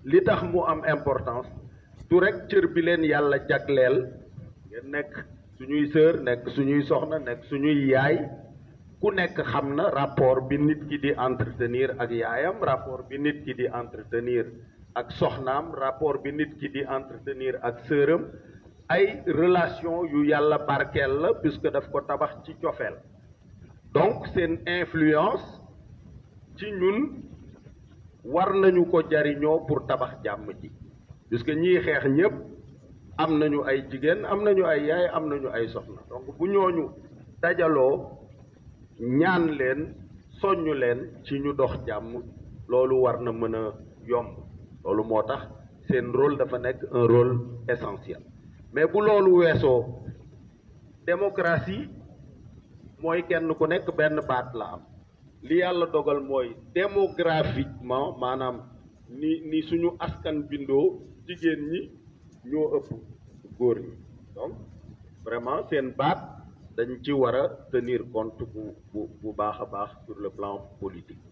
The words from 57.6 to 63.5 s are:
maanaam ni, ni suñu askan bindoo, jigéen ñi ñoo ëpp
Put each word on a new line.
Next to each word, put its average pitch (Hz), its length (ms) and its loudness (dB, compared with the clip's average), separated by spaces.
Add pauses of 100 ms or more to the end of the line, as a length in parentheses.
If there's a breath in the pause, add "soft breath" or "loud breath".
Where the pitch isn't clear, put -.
maanaam 127 380 -4 (520)
ni, 156 320 -4
ni 156 220 -2
suñu 170 360 0
askan 156 500 -6
bindoo, 139 540 0 (240)
jigéen 165 340 -2 (100)
ñi 175 200 -6 (540)
ñoo 151 320 -2
ëpp - 120 -4 (720)